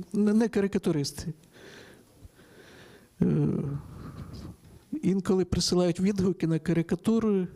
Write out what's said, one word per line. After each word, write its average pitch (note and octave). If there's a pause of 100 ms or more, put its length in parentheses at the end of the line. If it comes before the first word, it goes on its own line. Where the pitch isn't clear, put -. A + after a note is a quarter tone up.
(140)
не, G#3
не A3+
карикатуристи, F3+ (1900)
е, D3+ (1500)
інколи F#3
присилають F3
відгуки F#3
на D#3+
карикатури F#3+